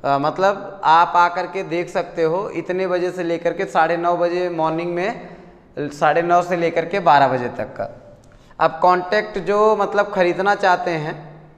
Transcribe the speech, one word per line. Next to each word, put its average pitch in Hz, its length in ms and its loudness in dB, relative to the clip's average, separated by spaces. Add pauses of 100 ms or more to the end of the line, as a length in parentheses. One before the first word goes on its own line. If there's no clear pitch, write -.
अ, 139 140 2
मतलब 185 640 -2
आप 165 320 6
आ 175 120 6
कर 175 180 -4
के 190 160 -6
देख 170 260 -4
सकते 170 340 -4
हो 175 260 0
इतने 180 380 -4
बजे 180 240 0
से 180 120 -6
लेकर 170 300 -2
के 180 120 -4
साढ़े 170 320 2
नौ 175 200 0
बजे 175 320 0
morning 165 460 -2
में, 185 340 -6 (500)
साढ़े 151 440 0
नौ 175 200 4
से 175 140 -2
लेकर 165 280 0
के 190 160 -4
बारह 143 280 6
बजे 123 200 -2
तक - 160 -6
का। - 380 -10 (580)
अब 165 220 0
contact 180 560 0
जो 208 380 2
मतलब 202 360 0
ख़रीदना 190 420 2
चाहते 180 360 0
हैं 160 500 -8 (180)